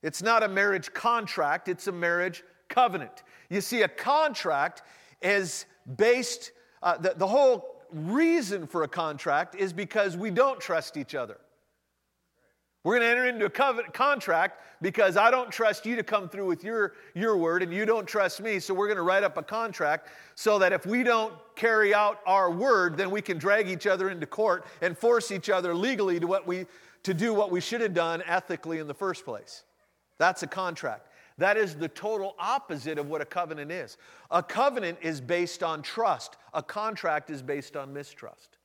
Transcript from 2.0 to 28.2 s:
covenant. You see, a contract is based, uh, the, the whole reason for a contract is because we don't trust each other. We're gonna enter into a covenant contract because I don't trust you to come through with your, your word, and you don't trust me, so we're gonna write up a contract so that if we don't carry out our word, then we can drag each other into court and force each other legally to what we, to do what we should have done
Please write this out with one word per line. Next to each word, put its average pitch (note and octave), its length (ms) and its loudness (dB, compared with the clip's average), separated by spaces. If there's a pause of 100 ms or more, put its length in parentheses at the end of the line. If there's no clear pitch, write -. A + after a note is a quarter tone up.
covenant. F#3 560 0 (260)
You G3 100 -2
see, A3+ 220 0
a F#3 60 4
contract G3+ 920 0 (380)
is F#3+ 460 0 (300)
based, A#3+ 560 2 (280)
uh, E3+ 160 2
the, E3+ 200 0
the F#3 100 2
whole B3+ 640 4
reason G3+ 800 0
for E3 160 0
a C#3+ 40 -4
contract D#3 680 -2
is F#3+ 160 -2
because G3 440 -2
we G3+ 140 -4
don't B3 300 2
trust E3 360 -4
each D3 200 -8
other. A2 220 -6 (1500)
We're A#3 160 4
gonna A#3 100 4
enter B3 160 2
into A3+ 200 0
a F#3+ 40 0
covenant B3 440 0
contract G3+ 680 0 (180)
because F#3 360 2
I A3 160 6
don't B3 180 0
trust G#3 340 0
you A#3 120 -2
to A3+ 80 -2
come G3+ 240 -2
through G3 180 -6
with F3 160 -2
your, G#3+ 300 -2 (240)
your G#3+ 200 0
word, E3+ 280 2
and E3+ 100 -8
you G#3 100 0
don't G#3+ 220 0
trust F#3+ 340 0
me, G3+ 200 -2
so F#3+ 140 -6
we're G3 120 0
gonna G3+ 160 -2
write F#3 220 4
up F#3+ 120 0
a D#3+ 60 -6
contract F3+ 640 -4 (300)
so G#3 240 2
that F3+ 120 6
if E3+ 140 -2
we A#3+ 160 0
don't A3+ 320 2 (220)
carry G#3+ 360 4
out G#3 340 4
our F#3+ 220 4
word, F3+ 480 2
then F#3 140 0
we G#3 100 -2
can F3+ 180 -4
drag G3+ 300 2
each F#3 200 -4
other F#3+ 200 2
into E3+ 180 -6
court F#3+ 400 0 (160)
and E3+ 140 -2
force A#3 360 2
each F#3+ 180 -4
other F3+ 240 0
legally F#3+ 460 0
to E3+ 80 -2
what F#3+ 180 0
we, F3+ 180 -4 (380)
to F#3+ 100 -4
do A3 220 0
what G#3 160 2
we F3+ 100 0
should A#3 200 -4
have G#3+ 120 0
done E3+ 320 0